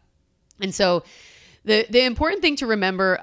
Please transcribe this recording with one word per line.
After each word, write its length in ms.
And 120
so 300
the, 240
the 160
important 360
thing 140
to 100
remember, 580